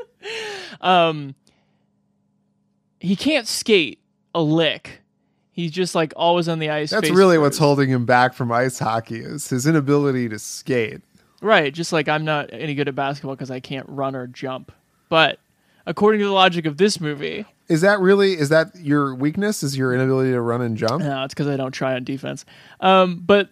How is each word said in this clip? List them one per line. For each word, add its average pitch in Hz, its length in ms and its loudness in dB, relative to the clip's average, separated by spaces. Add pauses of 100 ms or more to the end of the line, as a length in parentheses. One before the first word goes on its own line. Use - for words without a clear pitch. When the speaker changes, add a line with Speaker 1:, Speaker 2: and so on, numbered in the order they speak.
(800)
Speaker 1:
Um, 160 560 0 (1600)
he 185 160 -2
can't 269 320 0
skate 170 520 0 (340)
a 170 80 0
lick. 151 600 0 (500)
He's 170 200 -6
just, 175 240 -4
like, 160 200 -2
always 170 320 2
on 165 120 -2
the 156 100 -4
ice 151 220 -4
Speaker 2:
That's 180 180 0
Speaker 1:
face 170 80 4
Speaker 2:
really 185 180 8
Speaker 1:
first. 156 60 4
Speaker 2:
what's 143 160 2
holding 143 320 4
him 127 160 0
back 123 280 4
from 120 180 -4
ice 127 280 0
hockey 113 400 -4
is - 300 -12
his 131 180 -2
inability 139 600 2
to 104 100 -8
skate. - 600 -4 (400)
Speaker 1:
Right, 175 320 2
just 165 180 -8
like, 156 160 0
"I'm 151 160 0
not 151 300 -2
any 143 200 -8
good 139 140 -2
at 135 80 -6
basketball 139 400 -6
'cause 131 160 -12
I 131 80 -10
can't 135 300 -12
run 135 260 -6
or 127 120 -10
jump." 131 440 -12 (380)
But 160 300 2 (460)
according 208 360 0
to 202 60 0
the 196 60 -2
logic 185 320 4
of 147 120 -4
this 196 240 2
movie 156 440 -6 (220)
Speaker 2:
Is 160 140 2
that 202 180 4
really, 196 340 4
is 151 160 -2
that 160 260 2
your 147 400 -2
weakness, 160 480 -2
is 139 140 -4
your 131 160 0
inability 131 380 2
to 123 100 0
run 117 200 -2
and 113 160 -4
jump? 117 260 -2
Speaker 1:
No, 135 200 -4
it's 143 100 -10
'cause 147 140 -4
I 139 100 -2
don't 131 140 -6
try 131 240 -4
on 123 80 -6
defense. 139 420 -10 (340)
Um, 185 460 4
but 202 260 4